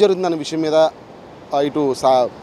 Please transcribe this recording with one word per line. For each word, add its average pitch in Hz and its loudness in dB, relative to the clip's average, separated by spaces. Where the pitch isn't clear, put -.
జరుగుతుందన్న 185 0
విషయం 160 -6
మీద, 151 0
ఆ, 143 0
ఇటు 151 -4
సా-, 127 2